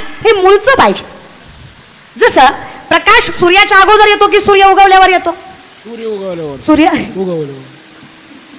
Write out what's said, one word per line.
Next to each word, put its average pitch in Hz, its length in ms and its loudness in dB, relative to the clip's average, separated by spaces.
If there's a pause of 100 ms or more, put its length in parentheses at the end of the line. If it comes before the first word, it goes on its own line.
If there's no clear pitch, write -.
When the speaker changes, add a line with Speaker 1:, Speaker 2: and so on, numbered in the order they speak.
(260)
Speaker 1:
हे 453 60 2
मूळचं 403 440 2
पाहिजे. 226 280 0 (1120)
जसं 339 280 2 (440)
प्रकाश 359 420 0
सूर्याच्या 381 460 0
अगोदर 415 300 4
येतो 403 200 2
की 403 120 0
सूर्य 403 260 2
उगवल्यावर 381 440 4
येतो? 349 220 -2
Speaker 2:
सूर्य - 720 -16
उगवल्यावर. 175 520 -10
Speaker 1:
सूर्य 302 280 0 (320)
Speaker 2:
उगवल्यावर. 156 460 -8 (960)